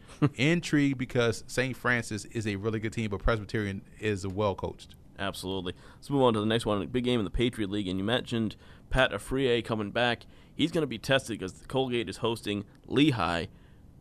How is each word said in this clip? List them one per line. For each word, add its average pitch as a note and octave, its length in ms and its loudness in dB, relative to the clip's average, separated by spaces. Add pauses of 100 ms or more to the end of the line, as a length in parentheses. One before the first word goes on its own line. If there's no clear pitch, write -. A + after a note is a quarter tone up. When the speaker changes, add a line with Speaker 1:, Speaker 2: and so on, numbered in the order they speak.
(200)
Speaker 1:
<laughs> C#3+ 160 4
Speaker 2:
intrigue C#3+ 640 2
because A#2+ 480 0
Saint B2+ 300 -2
Francis A#2 500 -2
is A2 200 -4
a G2+ 100 0
really G#2+ 240 -2
good G#2+ 120 -4
team, A2 180 -4
but G2 120 -4
Presbyterian G#2 580 0 (180)
is G2+ 280 0
well G2 280 0
coached. - 400 -8 (240)
Speaker 1:
Absolutely. F#2+ 540 -4 (240)
Let's - 140 -14
move C#3 120 4
on A#2+ 120 8
to G#2+ 60 2
the G#2 60 0
next A2+ 200 2
one. G2+ 220 0
Big B2 160 -2
game B2 140 2
in G#2 60 0
the E2+ 60 -4
Patriot A2+ 400 0
League, G#2 180 -2
and F#2 100 -2
you F#2+ 60 -2
mentioned A2+ 520 -2 (340)
Pat C3 220 4
Afriyie A#2+ 520 0
coming G#2+ 260 -2
back. A#2 360 0 (280)
He's D#3+ 160 2
gonna E3 160 0
be B2 120 -8
tested B2+ 420 2
'cause F#2 260 -8
Colgate B2 440 0
is - 80 -10
hosting G#2+ 460 -2 (220)
Lehigh, F#2+ 600 4 (540)